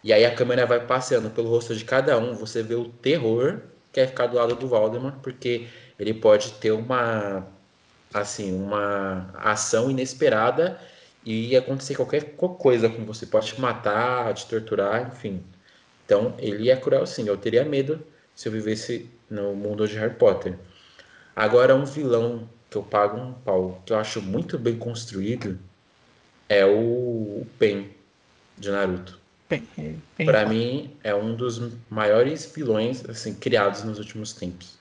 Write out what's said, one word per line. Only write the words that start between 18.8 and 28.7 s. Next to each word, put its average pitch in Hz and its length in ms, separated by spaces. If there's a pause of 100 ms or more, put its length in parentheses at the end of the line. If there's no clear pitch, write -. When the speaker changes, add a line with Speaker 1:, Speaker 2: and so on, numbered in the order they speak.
Speaker 1:
no 101 260
mundo 104 320
de 104 120
Harry 113 160
Potter. 95 420 (800)
Agora, 123 380
um 135 100
vilão 120 640 (220)
que - 60
eu 101 60
pago 104 380
um 127 120
pau, 92 520
que - 80
eu 110 60
acho 107 240
muito 101 360
bem 117 200
construído, 113 800 (920)
é 101 160
o, 98 140
o 117 680 (120)
Pen, 101 320 (680)
de 101 140